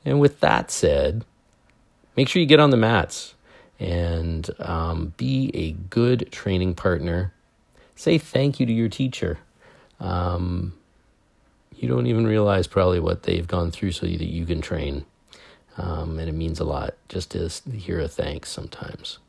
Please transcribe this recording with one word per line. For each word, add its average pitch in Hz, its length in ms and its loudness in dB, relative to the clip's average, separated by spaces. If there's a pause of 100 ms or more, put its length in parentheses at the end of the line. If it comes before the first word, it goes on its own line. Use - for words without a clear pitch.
And 143 160 4
with 143 200 4
that - 300 2
said, 73 540 2 (920)
make 135 120 2
sure 180 120 2
you 160 60 4
get 151 140 10
on 147 100 8
the 127 60 6
mats 110 580 2 (440)
and, 85 800 -2
um, 82 580 -4
be 131 380 0
a 80 180 -4
good 117 600 0
training 92 420 0
partner. 87 580 -2 (640)
Say 160 240 2
thank 139 400 0
you 127 80 2
to 117 60 0
your 113 160 0
teacher. 101 500 -4 (600)
Um, 90 760 -4 (1000)
you 120 120 -4
don't 123 180 2
even 113 200 2
realize 104 400 4
probably 90 340 2
what 85 220 -2
they've 87 240 0
gone 87 240 -2
through 95 220 -4
so - 140 -6
that 87 160 -4
you 82 240 -6
can 82 140 -2
train. 71 440 -6 (720)
Um, 80 420 -6
and 80 100 -6
it 78 60 -6
means 80 260 -4
a 80 40 0
lot - 300 -4 (140)
just - 240 -8
to 85 140 -4
s-, - 160 -10 (100)
hear 87 280 -6
a 80 80 -2
thanks - 420 -6
sometimes. - 680 -14 (100)